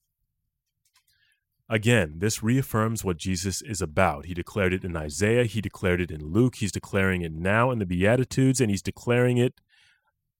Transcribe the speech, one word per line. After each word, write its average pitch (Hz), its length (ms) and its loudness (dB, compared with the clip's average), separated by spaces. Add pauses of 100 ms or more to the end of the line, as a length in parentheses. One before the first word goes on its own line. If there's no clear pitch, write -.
(1700)
Again, 107 500 2
this 107 260 -2
reaffirms 113 600 0
what 92 100 0
Jesus 92 460 -4
is 104 200 -6
about. 78 440 0
He 90 80 -8
declared 90 400 -2
it 92 100 -4
in 85 140 -6
Isaiah, 98 480 0
he 107 160 -4
declared 90 400 -2
it 85 100 -6
in 76 200 -10
Luke, 117 240 2
he's 101 160 -4
declaring 95 500 0
it 85 100 -6
now 101 400 0
in 120 80 -4
the 101 60 -2
Beatitudes, 123 720 2
and 117 100 2
he's 98 120 0
declaring 123 560 0
it, 123 240 0 (800)